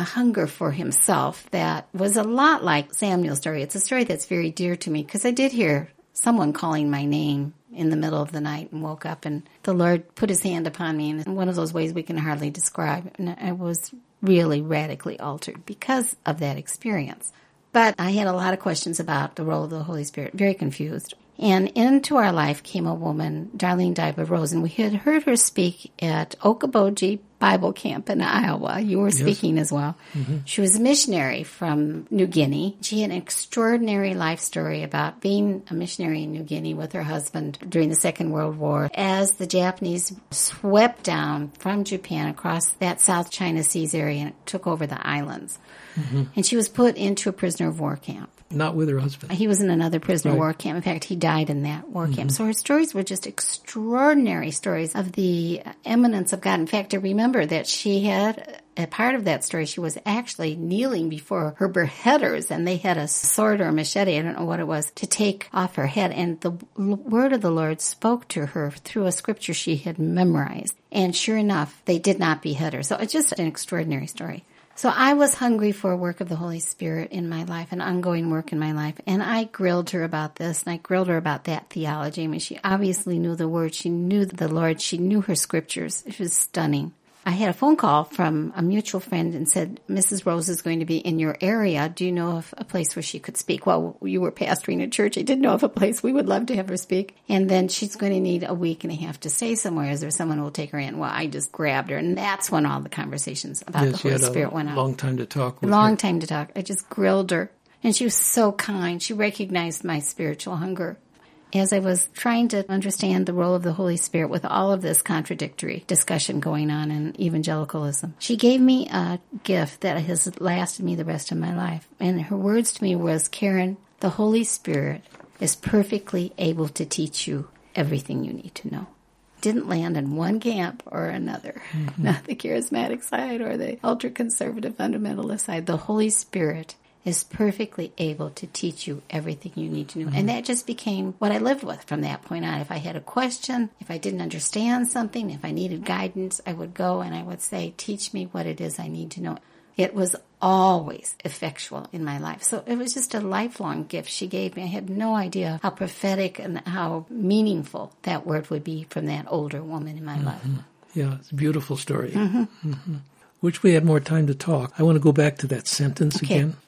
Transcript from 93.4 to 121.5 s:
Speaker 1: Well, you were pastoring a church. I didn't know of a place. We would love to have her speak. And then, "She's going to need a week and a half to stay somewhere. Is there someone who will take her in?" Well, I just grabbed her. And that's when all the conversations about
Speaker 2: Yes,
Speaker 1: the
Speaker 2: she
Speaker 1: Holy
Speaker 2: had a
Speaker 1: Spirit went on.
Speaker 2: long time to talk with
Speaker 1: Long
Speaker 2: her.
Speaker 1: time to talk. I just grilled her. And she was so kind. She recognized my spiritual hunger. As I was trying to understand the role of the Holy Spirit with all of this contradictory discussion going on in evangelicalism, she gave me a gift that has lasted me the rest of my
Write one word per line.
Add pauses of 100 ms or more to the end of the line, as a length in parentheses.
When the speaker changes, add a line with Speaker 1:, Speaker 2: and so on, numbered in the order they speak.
Speaker 1:
Well,
you
were
pastoring
a
church.
I
didn't
know
of
a
place.
We
would
love
to
have
her
speak. (140)
And
then,
"She's
going
to
need
a
week
and
a
half
to
stay
somewhere.
Is
there
someone
who
will
take
her
in?"
Well,
I
just
grabbed
her.
And
that's
when
all
the
conversations
about
Speaker 2:
Yes,
Speaker 1:
the
Speaker 2:
she
Speaker 1:
Holy
Speaker 2:
had
a
Speaker 1:
Spirit
went
on.
Speaker 2:
long
time
to
talk
with
Speaker 1:
Long
Speaker 2:
her.
Speaker 1:
time
to
talk.
I
just
grilled
her. (340)
And
she
was
so
kind.
She
recognized
my
spiritual
hunger. (560)
As
I
was
trying
to
understand
the
role
of
the
Holy
Spirit
with
all
of
this
contradictory
discussion
going
on
in
evangelicalism,
she
gave
me
a (240)
gift
that
has (100)
lasted
me
the
rest
of
my